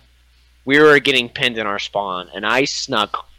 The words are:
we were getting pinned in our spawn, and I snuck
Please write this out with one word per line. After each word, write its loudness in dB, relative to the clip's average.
we 2
were 8
getting 0
pinned -4
in -4
our -4
spawn, -6
and -8
I 2
snuck -4